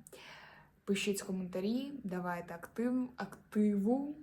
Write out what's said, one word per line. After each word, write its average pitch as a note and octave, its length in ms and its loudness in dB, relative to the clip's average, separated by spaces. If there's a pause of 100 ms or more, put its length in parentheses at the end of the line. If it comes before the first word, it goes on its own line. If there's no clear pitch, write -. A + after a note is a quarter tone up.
(840)
Пишіть G3+ 380 2
коментарі, G3+ 800 -2
давайте F3 500 -2
актив-, B3 640 0
активу G#3 1080 2